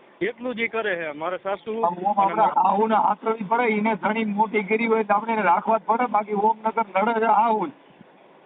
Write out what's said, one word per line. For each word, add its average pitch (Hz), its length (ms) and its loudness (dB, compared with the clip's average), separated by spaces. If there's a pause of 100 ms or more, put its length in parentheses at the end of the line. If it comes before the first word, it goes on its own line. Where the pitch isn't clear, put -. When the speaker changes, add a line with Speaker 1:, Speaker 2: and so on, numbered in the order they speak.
(200)
Speaker 1:
એટલું 240 340 -6
જ 214 60 -8
ઈ 233 80 -2
કરે 214 280 -4
છે. 160 160 -8
મારા 165 300 -6
સાસુ 196 300 -6
Speaker 2:
આમ 226 120 -2
ઓમ 175 80 2
Speaker 1:
અને 196 280 -2
Speaker 2:
આપણા 196 140 2
Speaker 1:
મારા 214 280 2
Speaker 2:
હાહુને 214 320 2
હાથરવી 208 540 0
પડે, 240 180 2
ઈને 214 280 0
ધણી 214 300 -2
મોટી 214 380 0
કરી 220 240 0
હોય 226 140 2
એટલે 208 140 0
આપણે 220 180 0
એને 220 100 0
રાખવા 208 360 2
જ 214 80 -10
પડે, 233 200 2
બાકી 208 260 -2
ઓમ 214 260 0
નગર 214 440 -2
નડે 226 180 0
છે 220 60 0
હાહુ 214 400 2
જ. 147 40 -8 (760)